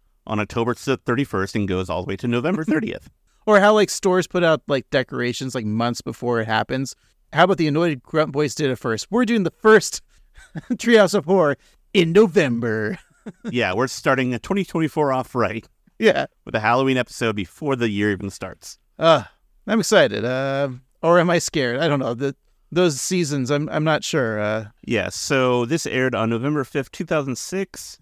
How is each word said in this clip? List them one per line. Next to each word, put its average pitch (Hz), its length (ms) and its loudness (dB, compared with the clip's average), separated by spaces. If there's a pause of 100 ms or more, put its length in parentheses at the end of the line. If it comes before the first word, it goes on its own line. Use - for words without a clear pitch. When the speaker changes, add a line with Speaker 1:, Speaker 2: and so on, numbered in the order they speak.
(260)
Speaker 1:
on 104 120 -4
October 117 360 -2
th-, 131 300 -4
thirty-first 117 520 -4
and 101 100 -2
goes 92 240 -4
all 90 140 -6
the - 40 -12
way 98 80 -6
to 127 120 -6
November 143 360 -2
Speaker 2:
<laughs> - 0 -
Speaker 1:
thirtieth. - 460 -4 (360)
Speaker 2:
Or 208 120 8
how, 208 140 6
like, 214 160 4
stores 185 380 0
put 175 180 -2
out, 160 240 2
like, 139 220 -2
decorations, 123 640 -4
like, 120 100 -6
months 117 380 -2
before 120 380 -2
it 110 60 -2
happens. 113 480 -2 (380)
How 160 120 4
about 185 120 4
the 170 100 0
Annoyed 151 360 0
Grunt 151 300 0
Boys 147 220 -2
did 143 160 0
it 123 60 -2
first? 113 340 -6
We're 240 140 2
doing 214 200 2
the 170 60 -2
first - 520 4 (340)
<laughs> - 380 -10
Treehouse 214 400 4
of 196 100 -2
Horror 160 320 2 (380)
in 170 180 2
November. 123 920 2
<laughs> - 40 -20 (420)
Speaker 1:
Yeah, 107 240 0
we're 120 120 0
starting 127 460 0
a 120 60 -2
twenty 190 260 -2
twenty-four 151 480 -2
off 131 220 -4
right. 110 340 -2 (300)
Speaker 2:
Yeah. 151 260 4 (220)
Speaker 1:
With - 80 -6
a 113 60 -2
Halloween 127 360 2
episode 117 400 -2
before 135 400 -4
the 117 140 0
year 104 200 0
even 98 200 -4
starts. - 480 -16 (200)
Speaker 2:
Uh, 160 260 4 (420)
I'm 214 140 0
excited. 127 440 2
Uh, 135 460 -2 (320)
or 170 180 4
am 170 80 2
I 175 100 2
scared? 131 420 -2
I 170 60 0
don't 147 140 0
know. 123 140 -4
The, 139 200 -4 (380)
those 160 260 0
seasons, 143 520 -2
I'm, 147 180 0
I'm 151 160 -2
not 156 200 0
sure. 113 360 -2
Uh, 107 240 -2 (180)
Speaker 1:
Yeah, 95 280 -2
so 127 560 0
this 151 200 -4
aired 127 280 -2
on 113 160 0
November 135 340 -2
fifth, - 280 -6
two - 120 -8
thousand 139 320 -4
six. - 640 -10